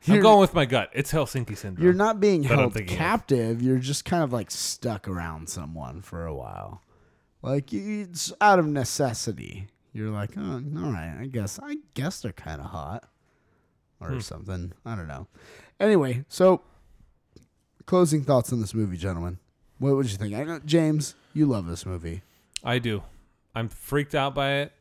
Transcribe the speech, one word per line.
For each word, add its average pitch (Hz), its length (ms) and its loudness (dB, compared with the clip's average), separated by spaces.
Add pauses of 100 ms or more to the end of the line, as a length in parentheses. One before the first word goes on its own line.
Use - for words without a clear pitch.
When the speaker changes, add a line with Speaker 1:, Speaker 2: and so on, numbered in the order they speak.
Speaker 1:
I'm 185 80 6
Speaker 2:
You're, 208 80 8
Speaker 1:
going 214 180 10
with 190 140 4
my 165 100 4
gut. 117 300 0
It's - 180 -2
Helsinki 131 420 -2
syndrome. 101 300 -6
Speaker 2:
you're 180 80 8
not 208 260 2
being 190 260 4
Speaker 1:
But 123 80 4
I'm 117 80 6
Speaker 2:
held 104 140 2
Speaker 1:
thinking 95 200 -4
of 92 40 -4
Speaker 2:
captive. 123 640 0
You're 127 180 4
just 131 280 -4
kind 175 160 0
of, 135 100 -2
like, 113 180 -6
stuck - 560 -6
around 82 440 -8
someone 78 500 -12
for 85 240 -12
a 80 100 -8
while. 50 460 -12 (640)
Like, 139 320 -2
y-, 208 340 -6
it's 170 320 -8
out 202 180 8
of 160 80 4
necessity. 117 1000 -4 (260)
You're 110 180 -8
like, 104 280 -6
"Oh, 175 240 -8 (160)
all 160 140 -4
right, 82 280 -8
I 123 60 -10
guess, 117 360 -6
I 294 140 -10 (160)
guess 147 300 -6
they're 98 100 -8
kinda 76 320 -12
hot." 80 400 -10 (960)
Or 85 120 -8
Speaker 1:
Hmm. 127 80 -6
Speaker 2:
something. 90 520 -10 (140)
I 113 100 -8
don't 85 120 -10
know. 69 180 -12 (520)
Anyway, 143 520 4
so, 185 320 6 (1200)
closing 160 400 4
thoughts 131 260 4
on 123 120 0
this 98 100 -4
movie, 107 240 -2
gentlemen. 87 420 -4 (400)
What 139 180 2
would 131 140 0
you 98 60 -6
think? 101 180 -6
I 131 100 -6
know, 160 200 -8
James, 156 520 2 (180)
you 151 100 4
love 110 220 0
this 85 180 -8
movie. 85 380 -8 (420)
Speaker 1:
I 120 140 0
do. 113 240 -4 (520)
I'm 113 140 -6
freaked 143 460 -4
out 139 200 0
by 139 180 -2
it. 143 280 -4